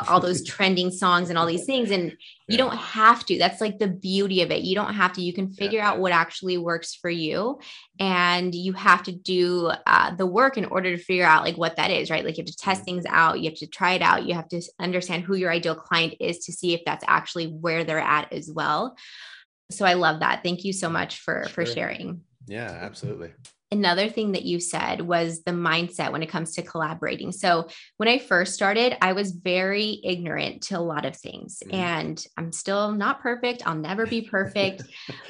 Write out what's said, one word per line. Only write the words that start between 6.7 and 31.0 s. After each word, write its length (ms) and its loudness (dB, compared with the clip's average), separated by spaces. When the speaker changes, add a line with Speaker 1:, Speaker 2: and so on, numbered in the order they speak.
Speaker 1:
for 160 -6
you, 500 -2
and 560 2
you 200 -4
have 300 6
to 80 -8
do, 580 0
uh, 300 6
the 100 0
work 320 2
in 80 -2
order 300 -2
to 60 -8
figure 220 0
out, 200 8
like, 120 0
what 200 0
that 140 0
is, 200 0
right? 140 -2
Like, 120 -4
you 60 -8
have 80 -10
to 60 -14
test 240 0
Speaker 2:
Mm-hmm. 40 -14
Speaker 1:
things 240 -6
out. 320 4
You 100 -2
have 80 -16
to 80 -12
try 280 0
it 80 0
out. 240 4
You 80 -2
have 140 -6
to 100 -6
s-, 120 -10
understand 440 -2
who 120 -2
your 160 0
ideal 220 0
client 440 0
is 280 -4
to 60 -10
see 200 0
if 120 0
that's 220 -4
actually 400 2
where 380 -2
they're 140 -2
at 340 0
as 180 -8
well. 460 -2
So 140 -4
I 100 6
love 240 2
that. 240 0
Thank 220 -4
you 80 -4
so 180 -4
much 300 -4
for, 320 -4
for 120 -4
Speaker 2:
Sure. 100 -4
Speaker 1:
sharing. 480 -8
Speaker 2:
Yeah, 200 -8
absolutely. 640 -10
Speaker 1:
Another 360 2
thing 240 -2
that 120 -2
you 140 -2
said 420 -4
was 440 -2
the 80 -4
mindset 580 -2
when 140 -4
it 40 -12
comes 260 -6
to 80 -8
collaborating. 680 -6
So 380 0
when 100 2
I 100 4
first 340 0
started, 480 2
I 120 4
was 180 -2
very 720 -2
ignorant 640 -4
to 120 -6
a 40 -2
lot 240 -4